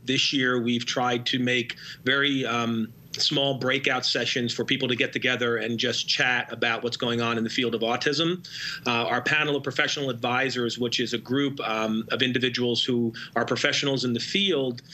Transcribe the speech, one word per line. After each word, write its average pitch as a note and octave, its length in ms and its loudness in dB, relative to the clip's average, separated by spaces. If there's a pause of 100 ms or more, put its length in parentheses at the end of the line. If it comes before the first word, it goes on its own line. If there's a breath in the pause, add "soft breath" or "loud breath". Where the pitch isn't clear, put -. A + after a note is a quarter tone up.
this B2+ 260 2
year B2+ 260 2
we've A#2+ 280 0
tried B2 400 0
to C3 120 2
make B2 380 0 (260 loud breath)
very, C#3 440 2
um, A2+ 440 0 (220)
small C#3 460 2
breakout C3 480 0
sessions A#2+ 480 0
for A#2 100 -2
people C3 240 2
to B2 80 2
get C3 160 0
together A#2+ 460 0
and A2 200 -2
just A#2 300 0
chat B2 420 0
about A2+ 320 0
what's A#2 140 -2
going A#2+ 240 0
on A#2 160 0
in A2+ 80 0
the A2 60 -2
field A#2 240 0
of A2 80 -2
autism. D3 600 0 (440 loud breath)
Uh, B2 40 2
our A#2+ 300 2
panel D3+ 340 2
of C#3 80 -2
professional C#3 460 0
advisors, A#2+ 680 0
which A#2+ 200 0
is A#2 140 -2
a A#2 60 -2
group, C#3 420 0
um, A2 500 0
of A#2+ 120 0
individuals B2 600 0
who A#2+ 300 0 (240 loud breath)
are - 80 2
professionals C3+ 600 0
in A#2+ 100 0
the A#2 60 0
field, C#3+ 600 0 (140 loud breath)